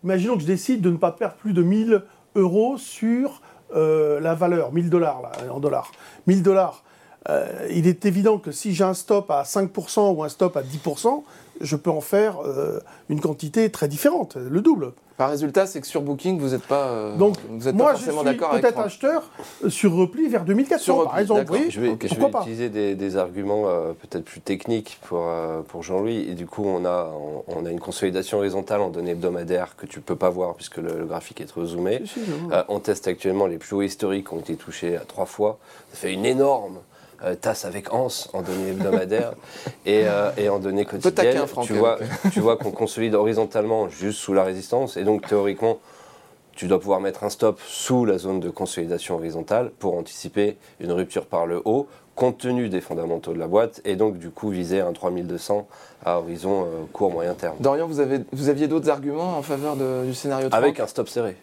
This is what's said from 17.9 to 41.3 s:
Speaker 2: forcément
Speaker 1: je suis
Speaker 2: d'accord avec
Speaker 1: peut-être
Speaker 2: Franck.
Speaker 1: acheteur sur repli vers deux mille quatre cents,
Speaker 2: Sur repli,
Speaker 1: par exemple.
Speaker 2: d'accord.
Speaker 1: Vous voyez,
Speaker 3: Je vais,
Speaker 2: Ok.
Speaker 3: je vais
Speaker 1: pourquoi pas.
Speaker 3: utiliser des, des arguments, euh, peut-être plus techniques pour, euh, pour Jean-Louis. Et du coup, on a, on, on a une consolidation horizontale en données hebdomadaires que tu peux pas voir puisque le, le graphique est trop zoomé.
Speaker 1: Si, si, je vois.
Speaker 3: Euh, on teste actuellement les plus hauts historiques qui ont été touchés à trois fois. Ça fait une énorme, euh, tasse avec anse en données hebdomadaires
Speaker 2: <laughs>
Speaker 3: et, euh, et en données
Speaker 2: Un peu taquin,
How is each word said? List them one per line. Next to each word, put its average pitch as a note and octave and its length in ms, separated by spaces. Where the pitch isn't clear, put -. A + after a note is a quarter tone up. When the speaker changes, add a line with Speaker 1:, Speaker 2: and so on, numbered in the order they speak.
Speaker 2:
forcément D3+ 240
Speaker 1:
je C#3 60
suis B2+ 100
Speaker 2:
d'accord E3 140
avec - 100
Speaker 1:
peut-être A#3+ 140
Speaker 2:
Franck. A3 100
Speaker 1:
acheteur D4+ 440
sur F#3 260
repli F#3 340
vers G#3 180
deux G3 80
mille C4 120
quatre E4 140
cents, - 40
Speaker 2:
Sur F3+ 120
repli, D#3+ 140
Speaker 1:
par D3 80
exemple. G#3 220
Speaker 2:
d'accord. E3+ 160
Speaker 1:
Vous - 40
voyez, E4 100
Speaker 3:
Je G2+ 120
vais, A#2+ 80
Speaker 2:
Ok. A2 140
Speaker 3:
je G#3 40
vais F3 60
Speaker 1:
pourquoi C#4 160
pas. A#3+ 160
Speaker 3:
utiliser A#2 240
des, G#2 240
des F#2+ 240
arguments, G2 480
euh, E2+ 260
peut-être E2 320
plus - 160
techniques A2 600
pour, E2+ 240
euh, E2 340
pour E2+ 220
Jean-Louis. F#2+ 480
Et F2+ 40
du E2+ 120
coup, G#2 180
on F2+ 220
a, F2 260
on, D2+ 360
on F2 180
a E2+ 40
une E2+ 100
consolidation F#2+ 580
horizontale G2 420
en G2 80
données F2 220
hebdomadaires F2 680
que - 80
tu - 160
peux - 160
pas F#2 140
voir F2+ 240
puisque - 240
le, E2 200
le E2+ 60
graphique E2 380
est D#2 40
trop E2+ 200
zoomé. F2+ 400
Speaker 1:
Si, A#3 140
si, A3 40
je F#3 80
vois. E3 220
Speaker 3:
Euh, F2+ 140
on G#2 120
teste - 260
actuellement F#2+ 400
les E2+ 120
plus - 180
hauts G2+ 60
historiques G2 460
qui - 60
ont E2 60
été D#2+ 160
touchés E2+ 400
à D#2+ 40
trois - 260
fois. G#2+ 320
Ça - 60
fait - 160
une G2 100
énorme, B2 540
euh, F2+ 120
tasse G#2+ 320
avec G2 260
anse B2+ 400
en F#2+ 80
données F#2+ 300
hebdomadaires G2 640
Speaker 2:
<laughs> - 240
Speaker 3:
et, G#2+ 240
euh, G2+ 300
et G#2 100
en G2+ 100
données G2 320
Speaker 2:
Un G#2 80
peu F3+ 140
taquin, - 100